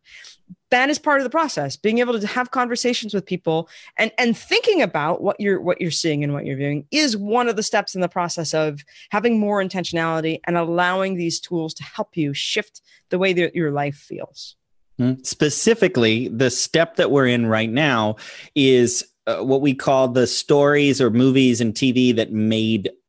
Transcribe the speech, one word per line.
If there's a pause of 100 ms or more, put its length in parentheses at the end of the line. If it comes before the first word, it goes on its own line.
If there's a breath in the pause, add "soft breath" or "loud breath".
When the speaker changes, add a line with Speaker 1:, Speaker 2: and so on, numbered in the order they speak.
(720 loud breath)
Speaker 1:
That
is
part
of
the
process,
being
able
to
have
conversations
with
people (260 loud breath)
and,
and
thinking
about
what
you're,
what
you're
seeing
and
what
you're
viewing
is
one
of
the
steps
in
the
process
of (260 loud breath)
having
more
intentionality
and
allowing
these
tools
to
help
you
shift (260 soft breath)
the
way
that
your
life
feels. (420)
Speaker 2:
Hmm.
Specifically,
the
step
that
we're
in
right
now (380 loud breath)
is, (200)
uh,
what
we
call
the
stories
or
movies
and
T
V
that
made (180)